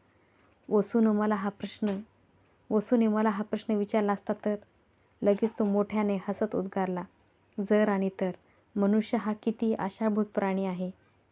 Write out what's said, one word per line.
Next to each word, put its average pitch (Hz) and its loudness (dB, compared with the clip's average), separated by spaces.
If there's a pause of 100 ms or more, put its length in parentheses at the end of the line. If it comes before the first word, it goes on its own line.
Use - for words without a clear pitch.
(680)
"वसूनं 214 2
मला 214 2
हा 202 -4
प्रश्न, 202 -6 (680)
वसूने 220 2
मला 214 2
हा 208 -4
प्रश्न 220 -4
विचारला 208 0
असता 202 -4
तर?" 208 -2 (680)
लगेच 202 2
तो 220 2
मोठ्याने 202 0 (100)
हसत - -4
उद्गारला, 185 -4 (560)
"जर 208 4
आणि 190 0 (120)
तर, 185 0 (440)
मनुष्य 208 2
हा 208 -2
किती 220 -2
आशाभूत 214 -2
प्राणी 196 -2
आहे, 185 -6 (260)